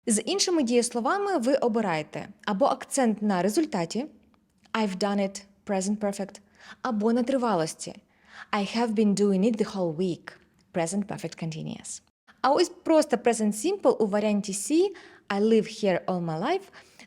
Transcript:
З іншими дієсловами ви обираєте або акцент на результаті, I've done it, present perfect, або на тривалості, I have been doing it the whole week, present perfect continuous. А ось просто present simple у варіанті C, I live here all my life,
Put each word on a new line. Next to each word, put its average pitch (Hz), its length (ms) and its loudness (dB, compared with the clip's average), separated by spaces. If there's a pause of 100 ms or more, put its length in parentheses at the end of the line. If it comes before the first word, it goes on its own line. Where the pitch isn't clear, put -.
З 220 140 2
іншими 349 420 0
дієсловами 247 760 0
ви 254 180 2
обираєте 196 720 -2 (180)
або 208 200 0
акцент 247 560 0
на 196 200 0
результаті, 208 640 -2 (680)
I've 208 240 -2
done 202 200 0
it, 196 260 -2 (220)
present 202 320 -2
perfect, 202 420 -6 (420)
або 226 320 0
на 240 100 2
тривалості, 233 720 -2 (560)
I 208 260 -2
have 233 120 0
been 208 260 4
doing 196 240 2
it 220 220 4
the - 140 -2
whole 170 200 -2
week, 175 380 -4 (400)
present 180 320 -2
perfect 160 380 -10
continuous. - 580 -10 (400)
А 269 100 2
ось 330 180 2
просто 311 480 2
present 220 360 2
simple 359 440 0
у 220 100 2
варіанті 208 440 0
C, 320 360 0 (420)
I 202 120 0
live 220 420 4
here 185 220 2
all 180 200 -2
my 160 160 -2
life, 349 200 0 (460)